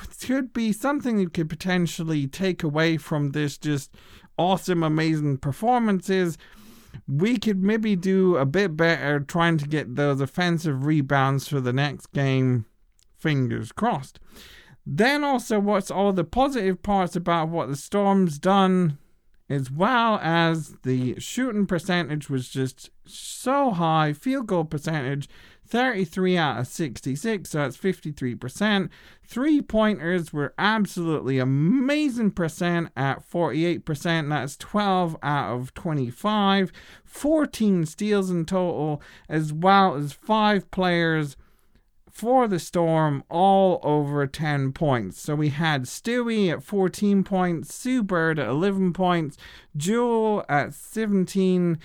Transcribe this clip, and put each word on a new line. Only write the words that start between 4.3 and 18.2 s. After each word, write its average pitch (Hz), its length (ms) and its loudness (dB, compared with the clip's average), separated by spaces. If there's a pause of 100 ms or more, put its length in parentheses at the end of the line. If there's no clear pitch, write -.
awesome, 175 460 2
amazing 156 540 0
performances," 190 1000 0 (720)
we 180 280 2
could 208 240 0
maybe 214 360 2
do 185 400 4
a 135 100 2
bit 165 300 0
better 147 420 2
trying 165 400 2
to 143 80 -4
get 139 300 -4
those 143 240 2
offensive 156 640 0
rebounds 139 640 2
for 143 120 -2
the 123 120 0
next 139 400 -2
game. 131 540 2 (520)
Fingers 120 540 -2
crossed. - 480 -4 (640)
Then 240 380 2
also, 254 340 0
what's 202 320 0
all 196 220 2
the 185 100 0
positive 226 640 0
parts 190 320 0
about 170 320 0
what 165 200 -4
the 139 60 -4
Storm's 196 640 2